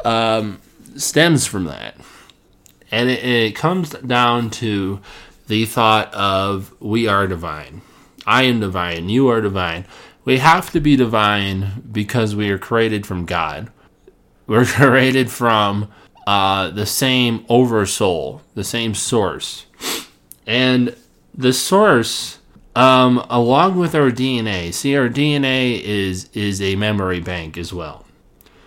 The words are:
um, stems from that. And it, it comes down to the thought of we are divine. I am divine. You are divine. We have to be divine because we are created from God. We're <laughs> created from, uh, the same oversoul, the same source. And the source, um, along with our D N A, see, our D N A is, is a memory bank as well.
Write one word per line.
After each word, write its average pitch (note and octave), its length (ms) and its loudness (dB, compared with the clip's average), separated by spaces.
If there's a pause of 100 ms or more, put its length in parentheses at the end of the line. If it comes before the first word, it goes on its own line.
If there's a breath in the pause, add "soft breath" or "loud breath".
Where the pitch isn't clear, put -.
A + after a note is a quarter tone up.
um, A2 560 -2 (340)
stems D3+ 500 2
from F#2+ 200 -4
that. A1 320 -12 (960 loud breath)
And A#2+ 180 0
it, B2 140 -2
it A#2 320 0
comes E3+ 340 -2
down A#2+ 600 0
to G2 500 -4 (480 loud breath)
the G#2+ 160 0
thought A2 500 2
of G2 640 -2
we A2 300 -2
are G2 180 2
divine. E2 540 -8 (460 soft breath)
I A#2 180 4
am A#2 160 0
divine. F2+ 480 -4
You B2+ 200 4
are A2+ 120 2
divine. F#2+ 460 -4 (400 loud breath)
We C3 120 2
have E3 340 2
to D#3+ 80 2
be D3 140 4
divine G#2 960 0
because G#2+ 460 -2
we G#2 140 -2
are F#2+ 80 -2
created A2 480 -2
from F2+ 180 -6
God. E2 480 -6 (720 soft breath)
We're A2+ 180 4
<laughs> - 20 -4
created C3 640 4
from, G#2 600 0 (360 soft breath)
uh, G2 440 0
the G2+ 140 -4
same B2 640 -2
oversoul, G#2 920 0 (120)
the G2+ 100 -8
same A2+ 300 -4
source. - 680 -4 (840 loud breath)
And B2 480 0 (400)
the B2+ 200 2
source, F#3+ 840 2 (380)
um, B2+ 540 4
along C3+ 480 2
with E3+ 160 0
our C#3+ 160 4
D B2+ 280 -2
N A2 80 -2
A, F2+ 240 -4
see, C#3 260 -2
our B2+ 120 2
D D3 260 0
N C#3 120 0
A B2+ 360 0
is, G2 520 -2
is G2+ 260 -2
a G2 160 0
memory G2 440 -2
bank E2+ 360 -8
as E2+ 160 -10
well. D#2+ 320 -12 (640 soft breath)